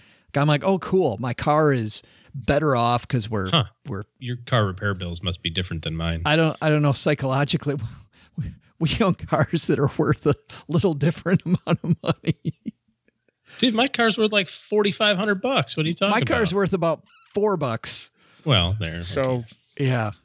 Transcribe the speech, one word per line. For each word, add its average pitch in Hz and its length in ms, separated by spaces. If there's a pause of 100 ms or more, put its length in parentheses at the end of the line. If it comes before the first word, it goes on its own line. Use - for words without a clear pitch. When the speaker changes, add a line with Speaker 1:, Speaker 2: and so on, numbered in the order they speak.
(380)
Speaker 1:
I'm 143 120
like, 151 160
"Oh, 190 140
cool. 165 400
My 123 140
car 151 380
is 113 300 (320)
better 143 420
off 120 320
'cause 113 220
we're, 101 200
Speaker 2:
Huh. 135 140 (240)
Speaker 1:
we're" 98 160 (160)
Speaker 2:
Your 123 160 (100)
car 113 200
repair 98 280
bills 87 300
must 85 180
be 92 80
different 85 340
than 80 120
mine. 82 300
Speaker 1:
I 147 100
don't, 160 260
I 156 80
don't 151 120
know. 147 100
Psychologically, 139 840 (320)
<laughs> - 300
we, - 140 (280)
we 156 120 (100)
own 196 120
cars - 540
that 147 120
are 139 180
worth 143 300
a 143 80 (320)
little 165 260
different 160 480
<laughs> - 40
amount 170 380
of 165 200
money. - 320 (1200)
Speaker 2:
Dude, 254 140
my 226 140
car's 226 300
worth, 214 160
like, 202 160
forty-five 208 640
hundred 202 260
bucks. - 360
What 156 80
are - 40
you 170 60
talking 202 160
Speaker 1:
My 220 100
car's 220 300
Speaker 2:
about? 190 60
Speaker 1:
worth 196 160
about 165 300 (300)
four 208 220
bucks. 127 560 (320)
Speaker 2:
Well, 95 360
there. 82 240
Speaker 1:
So, 92 180
Speaker 2:
Okay. 127 240 (340)
Speaker 1:
yeah. 127 320 (140)